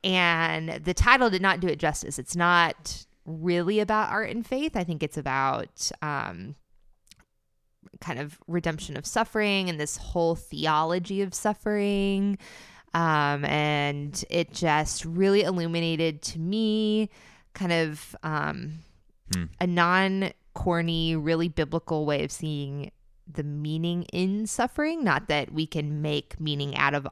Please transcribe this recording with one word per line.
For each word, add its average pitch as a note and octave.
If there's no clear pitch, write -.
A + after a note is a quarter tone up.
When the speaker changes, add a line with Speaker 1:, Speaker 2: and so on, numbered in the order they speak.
Speaker 1:
And E3
the F3+
title B3
did F#3
not F#3+
do F3+
it D3
justice. -
It's -
not F3
really F3
about G#3+
art G#3+
and A3+
faith. C#4+
I F#3
think D#3+
it's D3+
about, C3+
um, C#3
kind C#3
of D3
redemption E3
of -
suffering G#3
and D#3
this D3+
whole E3+
theology D#3+
of F#3
suffering. G3+
Um, D3
and D3
it E3+
just D#3
really G3
illuminated E3
to -
me G#3+
kind F3+
of, D#3+
um, D3+
Speaker 2:
Hmm. F3
Speaker 1:
a F3+
non-corny, F3
really E3
biblical D#3
way D3
of C#3+
seeing C#3+
the D3+
meaning D#3
in G3
suffering. D4+
Not D3
that D3
we D#3
can D3
make D3+
meaning C#3+
out C#3+
of C#3